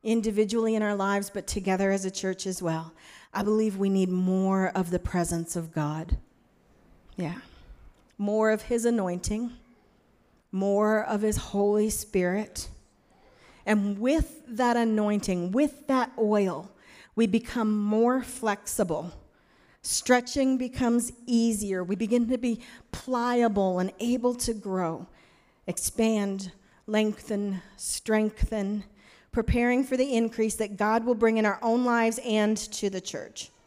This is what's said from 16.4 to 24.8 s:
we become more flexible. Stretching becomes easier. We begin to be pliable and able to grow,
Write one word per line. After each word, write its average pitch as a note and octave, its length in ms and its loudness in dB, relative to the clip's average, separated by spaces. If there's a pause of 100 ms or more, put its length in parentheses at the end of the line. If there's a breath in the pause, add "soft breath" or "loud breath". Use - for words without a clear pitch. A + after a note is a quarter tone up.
we A3+ 80 4
become A3 500 0
more A3+ 460 2
flexible. G3 880 -4 (720 soft breath)
Stretching B3+ 720 0
becomes A#3+ 540 0 (160)
easier. G#3+ 560 0
We F#3 140 -2
begin A3+ 320 2
to B3+ 100 0
be A#3 220 -2 (320 loud breath)
pliable A#3 880 0
and F#3 180 0
able A#3+ 380 0
to A#3+ 180 -2
grow, F#3 540 -4 (580 soft breath)